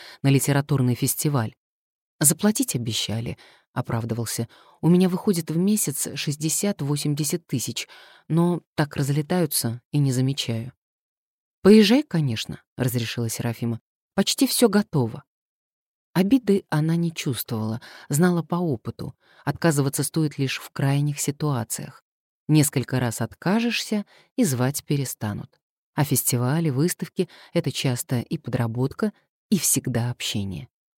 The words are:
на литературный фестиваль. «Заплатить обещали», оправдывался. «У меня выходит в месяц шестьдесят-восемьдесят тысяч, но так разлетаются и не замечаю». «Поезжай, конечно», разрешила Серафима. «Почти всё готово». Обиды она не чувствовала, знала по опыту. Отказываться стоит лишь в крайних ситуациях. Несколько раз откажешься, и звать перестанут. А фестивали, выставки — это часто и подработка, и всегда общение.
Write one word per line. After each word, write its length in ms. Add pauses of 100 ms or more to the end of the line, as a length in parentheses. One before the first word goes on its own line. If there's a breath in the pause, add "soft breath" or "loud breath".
(220 loud breath)
на 80
литературный 640
фестиваль. 640 (640)
«Заплатить 560
обещали», 640 (340 soft breath)
оправдывался. 720 (320 soft breath)
«У 80
меня 220
выходит 400
в 80
месяц 560
шестьдесят-восемьдесят 1300
тысяч, 400 (400 loud breath)
но 340 (140)
так 200
разлетаются 840 (100)
и 60
не 140
замечаю». 600 (920)
«Поезжай, 400
конечно», 580 (160)
разрешила 500
Серафима. 540 (320)
«Почти 320
всё 240
готово». 540 (880)
Обиды 560
она 260
не 160
чувствовала, 720 (260 loud breath)
знала 360
по 140
опыту. 580 (300 soft breath)
Отказываться 580
стоит 340
лишь 220
в 100
крайних 500
ситуациях. 840 (440)
Несколько 520
раз 200
откажешься, 840 (300 soft breath)
и 80
звать 420
перестанут. 720 (360)
А 100
фестивали, 680
выставки — 600 (240 loud breath)
это 180
часто 480
и 180
подработка, 720 (380)
и 80
всегда 520
общение. 600 (280)